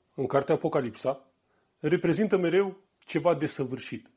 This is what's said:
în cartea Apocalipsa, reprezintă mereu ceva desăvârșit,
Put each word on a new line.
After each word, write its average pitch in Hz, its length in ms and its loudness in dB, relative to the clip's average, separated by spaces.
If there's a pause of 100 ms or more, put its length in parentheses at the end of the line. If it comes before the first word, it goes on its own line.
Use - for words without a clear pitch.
(140)
în 135 120 -2
cartea 135 280 2
Apocalipsa, 135 720 -2 (520)
reprezintă 175 580 2
mereu 185 400 2 (220)
ceva 160 360 0
desăvârșit, 131 840 -6